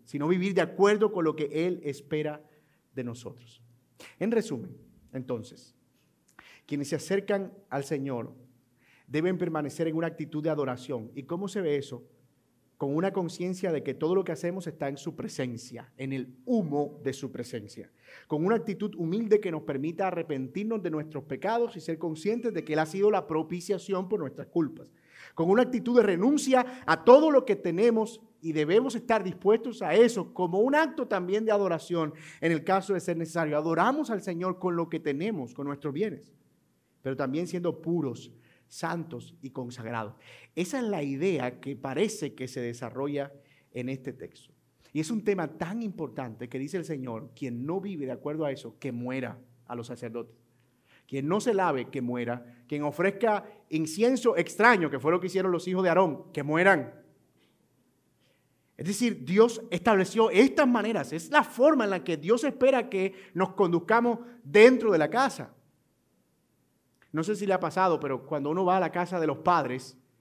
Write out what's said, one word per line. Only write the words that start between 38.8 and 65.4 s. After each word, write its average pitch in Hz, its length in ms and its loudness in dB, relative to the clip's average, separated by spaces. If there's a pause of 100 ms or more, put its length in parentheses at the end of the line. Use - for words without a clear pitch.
y 135 100 -14
consagrados. 117 640 -8 (380)
Esa 185 260 -4
es 240 40 -4
la 202 180 -2
idea 139 600 -2
que 135 140 -10
parece 147 580 -4
que 127 160 -8
se 131 100 -10
desarrolla 135 720 -6 (400)
en 123 180 -6
este 135 220 -8
texto. - 420 -18 (380)
Y 147 80 -4
es 156 100 -4
un 220 140 -4
tema 175 340 -2
tan 190 240 -8
importante 135 680 -8
que 135 100 -8
dice 147 180 -6
el 165 60 -6
Señor, 131 500 -8
"Quien 123 320 -8
no 180 140 -4
vive 180 260 -8
de 127 60 -6
acuerdo 151 320 -6
a 143 80 -2
eso, 123 260 -12
que 135 140 -8
muera", 120 480 -6 (280)
a 120 80 -10
los 117 120 -8
sacerdotes. 117 480 -10 (720)
"Quien 139 220 -4
no 202 100 2
se 226 140 2
lave, 160 360 2
que 135 120 -6
muera. 120 640 -6
Quien 147 160 -4
ofrezca 196 600 0 (240)
incienso 160 640 2
extraño", 185 540 4
que 135 100 -4
fue 151 120 0
lo 180 100 2
que 185 60 -4
hicieron 185 260 0
los 160 160 -4
hijos 185 140 0
de 175 60 4
Aarón, 165 440 2
"que 143 100 -4
mueran". 160 500 4 (1800)
Es 135 100 -12
decir, 196 380 -2
Dios 214 380 6 (100)
estableció 196 580 4
estas 262 380 6
maneras, 208 460 0
es 170 180 -8
la 294 140 6
forma 262 400 4
en 196 60 0
la 180 120 -2
que 165 140 -2
Dios 208 260 2
espera 254 460 4
que 190 240 -2 (200)
nos 180 200 0
conduzcamos 220 640 2 (240)
dentro 214 480 8
de 170 60 6
la 151 120 4
casa. 220 440 -2 (1600)